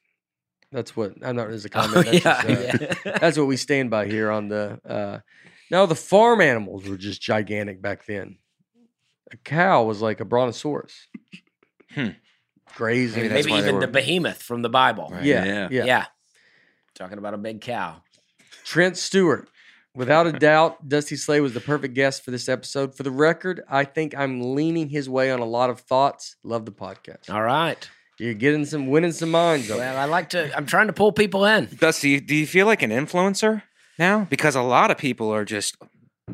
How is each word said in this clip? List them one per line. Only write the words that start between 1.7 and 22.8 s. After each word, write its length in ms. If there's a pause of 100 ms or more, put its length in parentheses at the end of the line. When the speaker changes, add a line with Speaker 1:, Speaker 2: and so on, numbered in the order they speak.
Speaker 2:
Oh, 140
Speaker 1:
comment. 340
That's 220
Speaker 2:
yeah, 100 (180)
Speaker 1:
just, 100
uh, 120 (120)
Speaker 2:
yeah. 120
<laughs> 0
Speaker 1:
that's 200
what 80
we 100
stand 340
by 160
here 240
on 180
the, 380
uh, 340 (500)
no, 160
the 80
farm 480
animals 440
were 120
just 240
gigantic 580
back 240
then. 320 (960)
A 60
cow 460
was 180
like 180
a 60
brontosaurus. 800 (880)
Speaker 3:
Hmm. 140 (680)
Speaker 1:
Grazing. 480
Speaker 3:
Maybe 120
that's 120
Speaker 2:
Maybe 60
Speaker 3:
why 100
they 60
Speaker 2:
even 120
the 60
Speaker 3:
were 60
Speaker 2:
behemoth 500
from 200
the 60
Bible. 420
Speaker 3:
Right. 140
Speaker 1:
Yeah, 200
Speaker 4:
Yeah. 260
Speaker 1:
yeah. 140
Speaker 2:
Yeah. 200 (880)
Talking 240
about 160
a 40
big 220
cow. 420 (640)
Speaker 1:
Trent 320
Stewart. 520 (460)
"Without 320
a 60
doubt, 560
Dusty 280
Slay 240
was 140
the 60
perfect 340
guest 300
for 60
this 180
episode. 480